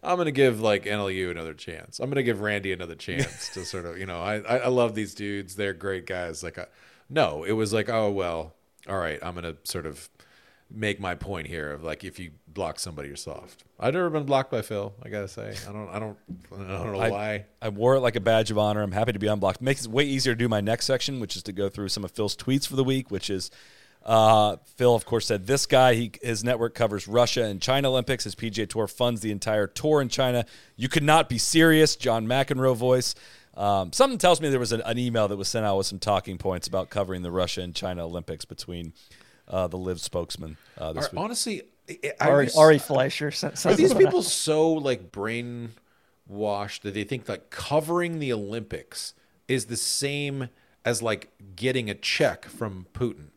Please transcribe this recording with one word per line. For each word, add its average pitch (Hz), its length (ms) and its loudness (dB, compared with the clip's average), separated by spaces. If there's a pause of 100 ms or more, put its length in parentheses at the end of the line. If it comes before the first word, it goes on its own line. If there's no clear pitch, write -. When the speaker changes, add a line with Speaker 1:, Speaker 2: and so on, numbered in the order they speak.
Speaker 1:
I'm 180 140 0
gonna 165 140 0
give, 127 300 4
like, 101 240 2
N 104 140 -2
L 98 100 -2
U 92 220 -2
another 82 240 -8
chance. 80 440 -14
I'm 123 100 -4
gonna 139 120 0
give 117 180 2
Randy 101 320 -2
another 87 220 -6
chance - 640 -6
to 92 100 -8
sort 90 200 -8
of, 85 120 -10
you 95 80 -10
know, 87 160 -8
I, 104 200 -2
I, 117 180 0
I 123 80 -2
love 123 260 2
these 104 220 -6
dudes. 101 400 -8
They're 101 180 -4
great 92 320 -6
guys." 87 380 -8
Like, 85 160 -10
uh, 90 60 -12 (440)
no, 85 360 0
it 101 80 0
was 110 200 0
like, 107 160 0
"Oh, 110 220 2
well, 85 420 -4 (340)
all 98 120 -4
right, 80 240 -4
I'm 87 100 -8
gonna 85 300 -8
sort 80 240 -8
of 76 200 -12 (600)
make 104 300 -4
my 90 160 -4
point 85 320 -8
here 76 240 -8
of, 73 120 -12
like, 78 200 -8
if 92 160 -14
you 87 100 -12 (180)
block 82 300 -6
somebody, 73 300 -10
you're 71 100 -12
soft." - 460 -14 (160)
I've 135 160 0
never 175 160 0
been 151 140 -2
blocked 135 260 0
by 117 100 -2
Phil, 104 400 -6
I 104 80 -16
gotta 104 180 -6
say. 107 280 -12 (120)
I 101 40 -14
don't, 104 180 -12
I 92 80 -8
don't, 107 200 -8 (360)
I 95 40 -16
don't 98 360 -6
know 98 60 -4
Speaker 2:
I, 110 100 2
Speaker 1:
why. 104 360 -4 (140)
Speaker 2:
I 113 100 -6
wore 113 260 4
it 135 60 4
like 120 140 2
a 117 60 0
badge 110 300 4
of 104 80 2
honor. 104 240 2
I'm 98 80 -2
happy 104 220 0
to 101 60 -4
be 107 80 0
unblocked. 98 360 0
Makes 131 220 0
it 110 60 -10
way 131 120 2
easier 131 320 0
to - 20 -8
do 120 100 2
my 107 140 2
next 110 240 0
section, 135 340 -2
which 104 160 -6
is 92 60 -10
to 104 100 -10
go 98 180 -2
through 101 200 -6
some 104 140 -4
of 92 80 -8
Phil's 104 240 -2
tweets 135 320 0
for - 80 -6
the 131 80 2
week, 131 260 -2
which 98 220 -6
is, 92 180 -6 (540)
uh, 110 520 6 (220)
Phil, 123 180 6
of 110 100 -2
course, 113 200 -2
said, 98 220 -2
"This 139 180 2
guy, 127 280 8
he, 113 180 0 (100)
his 117 200 -4
network 117 320 0
covers 104 360 -2
Russia 120 340 2
and 101 180 -4
China 135 280 2
Olympics. 127 340 0
His 101 120 -8
P 117 140 -6
G 107 120 -4
A 104 40 0
Tour 107 220 -2
funds 123 320 0
the 107 120 -4
entire 104 360 0
tour 151 340 2
in 131 60 0
China. 123 380 0 (320)
You 123 100 -4
could 147 160 2
not 151 240 6
be 123 100 -4
serious," 156 600 6
John 113 280 0
McEnroe 131 500 2
voice. 127 400 2 (400)
Um, 98 360 2
something 202 260 4
tells 175 220 6
me 151 100 -2
there 131 100 2
was 117 120 -2
an, 113 140 0
an 117 120 -2
email 117 300 2
that 101 80 -2
was 98 140 -4
sent 110 160 -2
out 98 120 2
with 98 100 0
some 98 120 -8
talking 95 380 0
points 90 300 -4
about 92 220 -4
covering 92 320 -4
the 87 100 -6
Russia 90 300 -2
and 87 140 -10
China 90 300 -6
Olympics 82 400 -10
between, 85 480 -12 (540)
uh, 92 200 0
the 85 100 -6
liv 90 220 -4
spokesman, 85 580 -8 (200)
uh, 78 160 -6
this 147 140 -4
Speaker 1:
Are, - 40 -4
Speaker 2:
week. - 80 -8
Speaker 1:
honestly, 220 420 -4 (280)
I, 147 320 -8
I 147 80 4
Speaker 3:
Ari, 139 160 6
Speaker 1:
was 123 100 -2
Speaker 3:
Ari 156 220 12
Fleischer 143 540 0
sent - 220 -6 (120)
Speaker 1:
Are 180 80 6
these 330 160 6
Speaker 3:
something 381 160 6
Speaker 1:
people 359 140 2
Speaker 3:
out. 180 60 -2
Speaker 1:
so, 156 460 2
like, 131 400 0
brainwashed 107 1700 -6
that 101 100 -6
they 104 100 -4
think, 117 240 -6
like, - 220 -8
covering 165 720 0
the 139 120 -2
Olympics 107 840 -8 (320)
is 127 180 0
the 110 120 -6
same 139 720 -4 (360)
as, 117 160 0
like, 110 300 -4 (240)
getting 123 340 0
a 101 60 -4
check - 500 0
from 95 480 -8
Putin? 73 440 -6